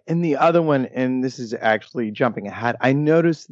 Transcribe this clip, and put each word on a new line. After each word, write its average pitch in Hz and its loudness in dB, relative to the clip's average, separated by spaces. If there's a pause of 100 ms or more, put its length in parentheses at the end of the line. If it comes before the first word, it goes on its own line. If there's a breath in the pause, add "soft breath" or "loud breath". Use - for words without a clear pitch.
And 170 0
the 151 0
other 170 4
one, 143 2
and 127 -2
this 127 -4
is 117 -8
actually 110 -2
jumping 107 -2
ahead, 113 -4
I 131 2
noticed 156 2